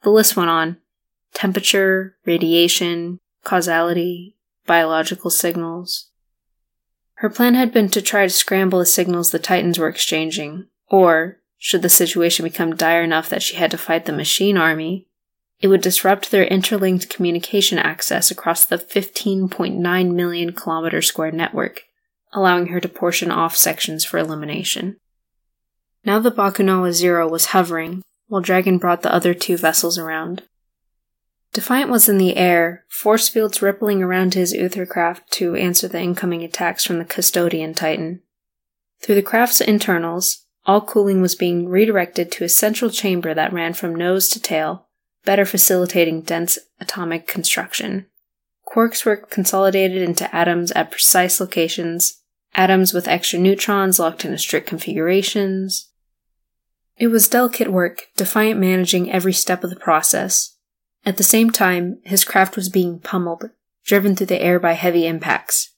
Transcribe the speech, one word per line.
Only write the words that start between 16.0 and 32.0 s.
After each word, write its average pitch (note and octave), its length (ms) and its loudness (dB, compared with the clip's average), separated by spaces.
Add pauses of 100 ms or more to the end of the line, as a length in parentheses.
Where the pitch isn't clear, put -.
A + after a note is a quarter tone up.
their G3 120 4
interlinked F#3 640 0
communication F3 720 -2
access - 540 -2
across E3+ 320 -2
the F3 140 -2
fifteen F#3+ 680 -2
point F#3+ 280 -4
nine F3 400 0
million F3 360 -2
kilometer D#3+ 480 -4
square D#3+ 300 -2
network, - 520 -6 (500)
allowing F3+ 340 2
her F3 140 -4
to F3+ 80 -6
portion F3 420 -2
off E3 240 -2
sections D#3 500 -2
for - 140 -4
elimination. D#3 800 -6 (1080)
Now G#3 140 2
the A#3 140 2
Bakunawa F#3+ 580 2
Zero E3+ 380 2
was E3 180 0
hovering, F3 560 -2 (240)
while G3+ 140 -2
Dragon F#3 380 2
brought F3 240 0
the - 120 0
other F3 200 2
two F3 220 -2
vessels E3+ 420 0
around. D#3+ 440 -8 (1120)
Defiant B3+ 380 -2
was A#3 180 4